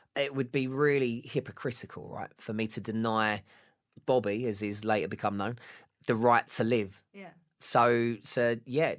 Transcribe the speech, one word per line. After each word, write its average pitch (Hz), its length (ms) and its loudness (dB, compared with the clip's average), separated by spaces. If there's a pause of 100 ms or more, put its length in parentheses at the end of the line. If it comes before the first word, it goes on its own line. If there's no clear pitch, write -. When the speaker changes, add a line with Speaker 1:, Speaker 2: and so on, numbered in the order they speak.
(160)
Speaker 1:
It 139 200 -2
would 127 160 -2
be 131 160 0
really 131 580 0
hypocritical, - 840 -6
right, - 280 -10
for - 160 -8
me 110 140 -2
to 110 140 -4
deny 110 600 0 (640)
Bobby, 117 400 2
as 104 160 -2
he's 104 220 -4
later 107 260 2
become 101 280 -4
known, 110 200 -4 (500)
the 120 80 4
right 117 360 4
to 113 140 2
live. 110 360 0 (120)
Speaker 2:
Yeah. 196 160 -18 (340)
Speaker 1:
So, 120 600 4
so, 120 320 0 (100)
yeah, 135 340 0